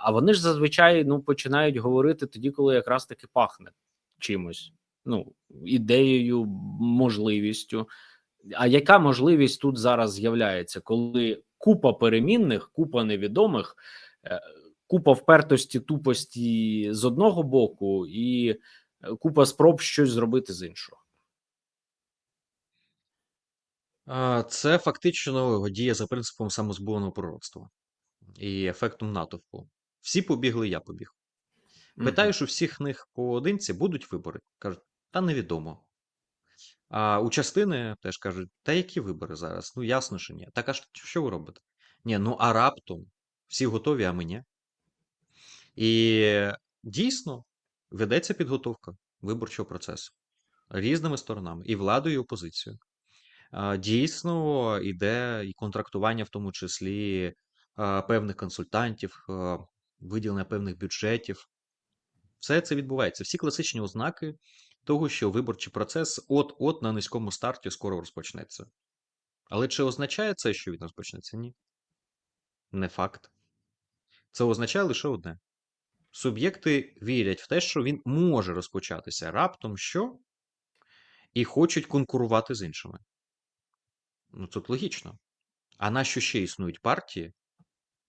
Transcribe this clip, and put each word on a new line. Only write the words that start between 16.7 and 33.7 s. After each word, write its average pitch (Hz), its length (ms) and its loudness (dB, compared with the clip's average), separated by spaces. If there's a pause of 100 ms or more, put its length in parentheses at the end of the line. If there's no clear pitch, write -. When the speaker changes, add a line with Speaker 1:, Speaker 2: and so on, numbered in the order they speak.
Speaker 1:
з 110 120 -2
одного 170 380 4
боку 101 640 2
і, 120 420 0
е, 107 80 -2 (640)
купа 151 260 6
спроб 156 360 6
щось 143 280 2
зробити 117 440 0
з 87 140 -10
іншого? - 340 -16 (3000)
Speaker 2:
А, 127 380 0
це 160 340 2
фактично 131 920 0
діє 113 240 0
за 107 140 -2
принципом 113 420 -6
самозбудованого 101 640 -4
пророцтва 87 580 -12 (680)
і 98 280 -4
ефектом 107 480 -4
натовпу. - 560 -10 (320)
Всі - 200 0
побігли, 120 480 0
я 82 100 -4
побіг. - 360 -16 (800)
Speaker 1:
Мгм. 120 100 -6
Speaker 2:
Питаєш 202 360 2
у 139 40 0
всіх - 340 -6
них 143 340 -8
поодинці, 123 600 -2